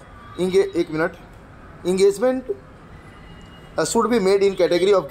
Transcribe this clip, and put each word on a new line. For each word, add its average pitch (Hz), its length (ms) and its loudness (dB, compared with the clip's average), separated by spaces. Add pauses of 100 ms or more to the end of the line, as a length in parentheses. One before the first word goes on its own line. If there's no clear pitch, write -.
(400)
इंगे-, 185 360 0
एक 170 160 -2
minute, 160 220 -4 (720)
engagement, 196 680 0 (1200)
uh, 160 60 0
should 233 260 0
be 240 80 2
made 190 240 2
in 196 180 0
category 175 320 2
of 180 180 2